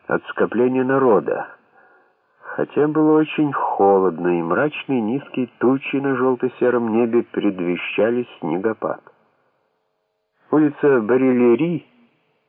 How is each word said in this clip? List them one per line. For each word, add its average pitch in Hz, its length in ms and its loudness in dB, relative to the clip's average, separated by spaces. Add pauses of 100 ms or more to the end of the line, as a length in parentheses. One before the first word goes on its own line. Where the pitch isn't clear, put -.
от - 220 -2
скопления 123 540 -2
народа. 127 640 0 (920)
Хотя - 480 -4
было 156 320 2
очень 151 340 -2
холодно, 90 840 2
и - 20 -4
мрачные 123 580 -4
низкие 123 480 -6 (120)
тучи 135 380 0
на 135 180 -2
желто-сером 123 760 0
небе 117 320 2
предвещали 101 1040 -2 (120)
снегопад. 92 640 -4 (1500)
Улица 143 520 2
Барилери, 127 840 2 (640)